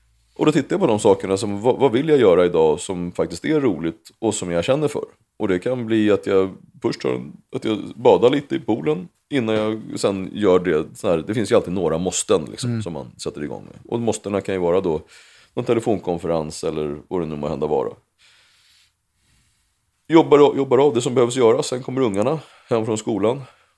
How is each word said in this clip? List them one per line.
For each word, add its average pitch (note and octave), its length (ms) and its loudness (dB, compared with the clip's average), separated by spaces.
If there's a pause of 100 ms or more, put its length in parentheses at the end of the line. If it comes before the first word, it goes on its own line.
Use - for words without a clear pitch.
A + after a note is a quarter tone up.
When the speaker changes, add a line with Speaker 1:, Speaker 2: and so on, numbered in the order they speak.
(360)
Speaker 1:
Och D#3 100 -2
då D3+ 60 4
tittar - 220 0
jag F#3+ 60 -2
på F#3 60 4
de G#2+ 120 2
sakerna G2 380 4
som, G2+ 240 -6
vad, A#2 180 0
vad A#2+ 140 4
vill C#3 160 0
jag D3+ 100 6
göra F2+ 280 6
idag D#2+ 340 2
som F2 320 -8
faktiskt - 320 -6
är D#3 160 0
roligt E2 580 -4
och G#2+ 160 -2
som F2+ 160 -8
jag E2+ 140 -2
känner C#3+ 240 -2
för? - 160 -6 (320)
Och G#2+ 120 -4
det F#2 100 0
kan B2 280 -6
bli G#2+ 240 2
att G2 160 0
jag G2 240 2 (320)
först - 180 -4
tar C2 140 -2
en, B1 180 -10 (240)
att - 80 -10
jag A2 140 -2 (180)
badar A2+ 340 6
lite C#3 260 -2
i - 40 -6
poolen D#3 480 -4 (220)
innan A2+ 240 -2
jag G#2+ 260 -2 (200)
sen G2 320 -2
gör F#2+ 260 4
det. E2 260 0 (120)
Så - 120 -6
här, E2 180 0
det G#2+ 80 -6
finns A2+ 180 -2
ju A2+ 40 6
alltid F2 180 0
några E2 240 -2
måsten F2+ 520 -2
liksom, B2 200 -8
Speaker 2:
Mm. A2+ 120 -4
Speaker 1:
som G2 100 -10
man C#2 140 -12 (100)
sätter D2+ 260 -10
igång G#1+ 220 -10
med. G1+ 140 -20 (140)
Och A#2+ 80 -4
måstena G#2 400 -4
kan G2 140 -6
ju F#2+ 60 -4
vara F2 200 2
då E2 200 -2 (540)
någon B2 100 -6
telefonkonferens F2 1000 -2
eller D#2 340 -6 (100)
vad F2+ 120 -4
det D#2+ 60 -6
nu D#2 100 -8
må D2 120 -8
hända D2+ 180 -4
vara. C#2 220 -2 (2250)
Jobbar, D3 300 6 (180)
jobbar C3 300 2
av B2+ 80 2
det A#2+ 80 0
som C3 120 -4
behövs B2 220 2
göra. B2+ 260 4
Sen B2 200 -6
kommer B2+ 180 -4
ungarna A#2+ 380 0 (300)
hem A2+ 180 0
från A2 120 -2
skolan. A2+ 440 -2 (360)